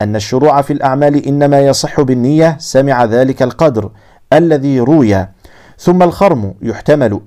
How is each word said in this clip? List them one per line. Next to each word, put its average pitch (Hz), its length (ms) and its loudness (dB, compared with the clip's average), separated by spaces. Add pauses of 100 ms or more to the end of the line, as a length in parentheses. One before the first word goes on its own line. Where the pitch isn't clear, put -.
أن 107 140 -4
الشروع 139 460 0
في 143 100 -6
الأعمال 139 540 0
إنما 143 340 2
يصح 139 400 0
بالنية 139 580 0
سمع 135 460 0
ذلك 127 380 0
القدر 120 480 -2 (420)
الذي 143 480 2
روي. 117 460 2 (520)
ثم 180 240 0
الخرم 156 600 0
يحتمل 113 640 -2